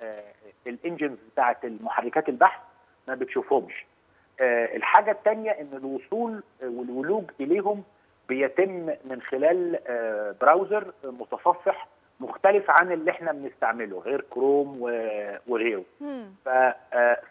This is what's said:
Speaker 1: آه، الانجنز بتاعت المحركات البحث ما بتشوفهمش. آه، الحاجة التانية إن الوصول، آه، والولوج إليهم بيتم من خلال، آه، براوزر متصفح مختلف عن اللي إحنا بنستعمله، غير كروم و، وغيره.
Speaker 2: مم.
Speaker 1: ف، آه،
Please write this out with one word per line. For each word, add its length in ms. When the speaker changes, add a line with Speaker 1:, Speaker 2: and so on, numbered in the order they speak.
Speaker 1:
آه، 220
الانجنز 500
بتاعت 320
المحركات 640
البحث 320
ما 80
بتشوفهمش. 680
آه، 360
الحاجة 360
التانية 400
إن 220
الوصول، 720
آه، 40
والولوج 560
إليهم 440
بيتم 560
من 160
خلال، 680
آه، 540
براوزر 520
متصفح 840
مختلف 500
عن 220
اللي 200
إحنا 200
بنستعمله، 680
غير 300
كروم 520
و، 60
وغيره. 360
Speaker 2:
مم. 240
Speaker 1:
ف، 40
آه، 800